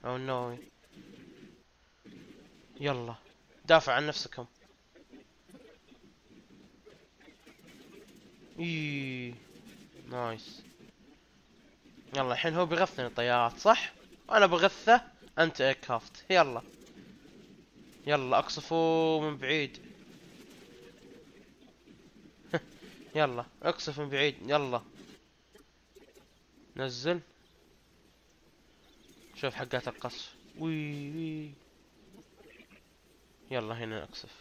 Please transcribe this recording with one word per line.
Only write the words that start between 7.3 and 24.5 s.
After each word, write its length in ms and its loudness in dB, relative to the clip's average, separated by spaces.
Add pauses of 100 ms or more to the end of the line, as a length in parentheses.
اي، 760 -6 (760)
نايس. 520 -8 (1500)
يلا، 180 0
الحين 200 -2
هو 120 2
بيغثني 400 -2
الطيارات، 520 0
صح؟ 360 2 (380)
أنا 140 10
بغثه 560 6 (380)
أنت 220 2
ايركرافت. 680 -2
يلا. 320 6 (1500)
يلا، 320 4
اقصفوا 840 2
من 160 -4
بعيد. 400 -2 (2750)
<laughs> 80 -2 (540)
يلا، 300 0 (180)
اقصف 360 -2
من 100 -6
بعيد، 320 0
يلا. 400 0 (1900)